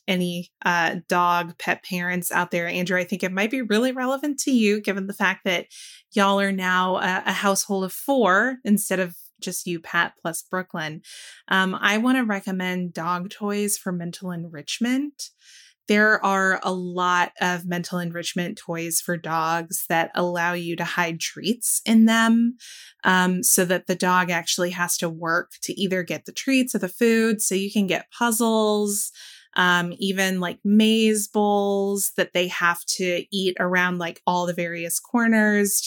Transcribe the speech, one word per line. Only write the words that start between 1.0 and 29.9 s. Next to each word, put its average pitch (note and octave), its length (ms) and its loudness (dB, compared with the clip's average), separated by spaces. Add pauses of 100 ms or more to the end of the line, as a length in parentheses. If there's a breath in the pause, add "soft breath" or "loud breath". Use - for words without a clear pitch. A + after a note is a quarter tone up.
dog F3 480 2
pet - 260 -4
parents F3+ 480 -4
out F3 200 0
there. E3+ 160 -2
Andrew, F3+ 320 -2
I F3+ 40 0
think F3+ 200 -6
it F#3 80 -2
might G3+ 200 -2
be C4+ 100 -4
really A3 300 0
relevant C4+ 500 -4
to D4 100 -2
you, G#3+ 280 4
given G3 280 -4
the G3 60 -8
fact G3 320 -2
that F3+ 200 0 (480 loud breath)
y'all G3 260 4
are G3 120 0
now F#3 460 2
a, F#3+ 280 -2
a G3 80 0
household G3 500 0
of F3+ 80 -4
four A#3+ 720 2
instead G3 360 2
of F3 160 -4 (260)
just - 240 -8
you, F3 140 -4
Pat, E3+ 420 -2
plus E3 220 -6
Brooklyn. F3 580 -8 (460 loud breath)
Um, F#3+ 320 2
I G3+ 180 2
wanna B3+ 260 2
recommend F#3 680 -4
dog F3 380 -4
toys G#3 440 -4
for - 160 -8
mental F3 380 -8
enrichment. F3+ 1000 -6 (580 soft breath)
There G#3+ 360 4
are F#3+ 400 2
a F#3+ 80 0
lot F3+ 600 0 (100)
of F3+ 240 0
mental F3 320 -4
enrichment F3 600 -6
toys E3 440 -4
for F3 160 -4
dogs E3 720 -2
that E3 260 0
allow F3 380 0
you E3+ 220 -4
to E3+ 100 -4
hide E3+ 340 -2
treats - 680 -2
in A3 200 8
them, A3+ 520 4 (460 loud breath)
um, F3+ 400 2
so - 220 4
that F3+ 220 0
the F3+ 80 0
dog F3+ 340 2
actually F3 400 -2
has F3 300 -2
to F3 100 -2
work E3 440 -4 (100)
to - 100 -6
either F#3 300 -2
get G3+ 220 -8
the F#3 60 -16
treats C4 440 0
or - 20 -2
the F#3 100 -2
food. A3+ 540 2
So - 140 -2
you G3 160 -2
can G#3 160 2
get - 240 -4
puzzles, G#3+ 1000 0 (460 loud breath)
um, F3 400 2